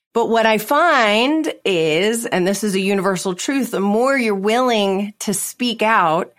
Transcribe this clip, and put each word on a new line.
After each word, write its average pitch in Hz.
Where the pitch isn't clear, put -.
But 226
what 220
I 220
find 247
is, 190
and 180
this 196
is 208
a 208
universal 190
truth, 269
the 185
more 226
you're 220
willing 208
to 214
speak 226
out, 196